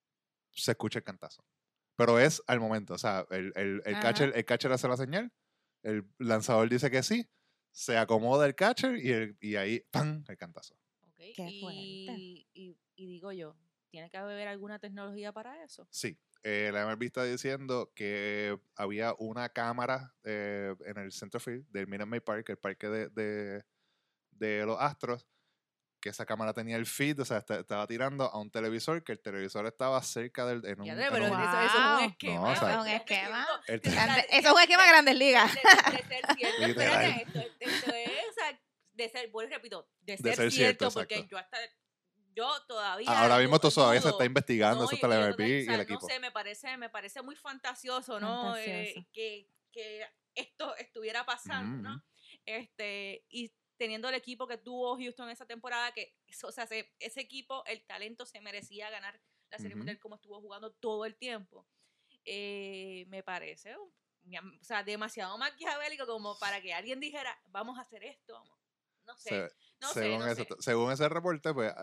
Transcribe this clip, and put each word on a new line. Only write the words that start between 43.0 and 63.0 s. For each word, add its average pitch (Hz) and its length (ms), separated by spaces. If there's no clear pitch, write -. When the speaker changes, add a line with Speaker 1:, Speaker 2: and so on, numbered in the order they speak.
Speaker 1:
Ahora 120 200
mismo 127 140
Speaker 3:
du-, 156 40
Speaker 1:
esto 156 140
todavía 127 320
se 156 60
Speaker 3:
dudo. 139 100
Speaker 1:
está 127 80
investigando, 123 540
Speaker 3:
No, 123 40
Speaker 1:
eso 113 80
Speaker 3:
y - 40
Speaker 1:
está 127 120
la 117 60
Speaker 3:
yo 110 80
Speaker 1:
M 104 60
L 101 80
B 104 80
Speaker 3:
todavía, 127 120
Speaker 1:
y 139 60
Speaker 3:
o - 20
sea, 113 100
Speaker 1:
el - 40
Speaker 3:
no 101 60
Speaker 1:
equipo. 104 220
Speaker 3:
sé, 254 140
me 254 120
parece, 208 440
me 233 140
parece 208 320
muy 277 140
fantasioso, 254 840
¿no? 233 220
Speaker 2:
Fantasioso. 214 580
Speaker 3:
Eh, 180 100
que, 214 400
que 214 320
esto 262 420
estuviera 233 480
pasando, 247 540
Speaker 1:
Ujú, 220 40
Speaker 3:
¿no? 202 120
Speaker 1:
ujú. 139 100
Speaker 3:
Este, 208 840
y 233 240
teniendo 226 320
el 262 60
equipo 254 320
que 247 100
tuvo 247 400
Houston 247 340
esa 233 160
temporada, 240 440
que 226 260
eso, - 180
o - 60
sea, 240 120
se, 220 360
ese - 200
equipo, 262 460
el 220 200
talento 214 380
se 226 160
merecía 202 480
ganar 208 320
la 214 80
Serie 202 160
Speaker 1:
Ujú. 208 40
Speaker 3:
Mundial 208 200
como 214 160
estuvo 208 260
jugando 208 320
todo 214 340
el 220 100
tiempo. 214 500
Eh, 196 840